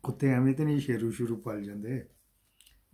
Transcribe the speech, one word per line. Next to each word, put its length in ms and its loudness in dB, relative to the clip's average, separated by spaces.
कुत्ते 260 0
एवं 240 6
तो 120 0
नहीं 160 2
शेरू 300 0
शुरू 260 -2
पल 260 -6
जाते। 440 -8